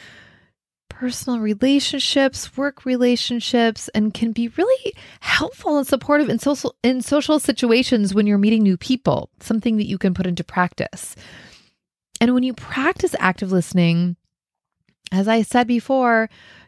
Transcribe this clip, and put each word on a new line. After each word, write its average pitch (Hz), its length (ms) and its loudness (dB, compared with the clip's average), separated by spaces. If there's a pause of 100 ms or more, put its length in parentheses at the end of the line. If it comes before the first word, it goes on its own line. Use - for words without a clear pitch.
(960)
personal 247 460 -6
relationships, 269 1160 0
work 277 280 -4
relationships, 240 1040 0
and 214 260 -2
can 226 180 -2
be 233 160 -2
really 453 460 0 (260)
helpful - 560 -2
and 277 100 0
supportive 294 420 0
in 247 100 0
social, 269 440 -2
in 254 200 2
social 294 380 2
situations 226 760 2
when 208 120 4
you're 208 120 4
meeting 220 240 4
new 190 140 4
people, 170 520 -2 (120)
something 226 360 -2
that 208 120 -2
you 185 100 -4
can 185 160 0
put 190 120 -4
into 175 180 -4
practice. - 720 -6 (1040)
And 233 120 2
when 254 120 0
you 254 100 -4
practice - 640 -4
active 185 320 -2
listening, 175 640 0 (920)
as 190 160 0
I 226 160 2
said 247 240 0
before, 233 640 0 (380)